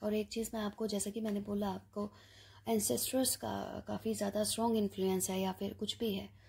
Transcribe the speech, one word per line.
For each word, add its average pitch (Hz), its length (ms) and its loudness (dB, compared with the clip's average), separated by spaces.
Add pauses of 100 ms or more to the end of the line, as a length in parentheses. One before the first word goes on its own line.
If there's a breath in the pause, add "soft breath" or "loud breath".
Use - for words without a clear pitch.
और 214 100 0
एक 214 160 0
चीज़ 226 240 -4
मैं 220 80 -2
आपको, 208 260 -2
जैसा 202 220 0
कि 214 120 -4
मैंने 208 180 0
बोला, 202 300 -2
आपको 208 440 -6 (540 loud breath)
एंसेस्टर्स 240 680 2
का - 520 -4
काफ़ी 208 260 -2
ज़्यादा 208 300 2
स्ट्रॉन्ग 226 340 2
इन्फ्लुएंस 190 520 2
है 190 120 2
या 190 100 2
फिर 196 220 -4
कुछ - 240 -4
भी 226 160 0
है, 196 360 -8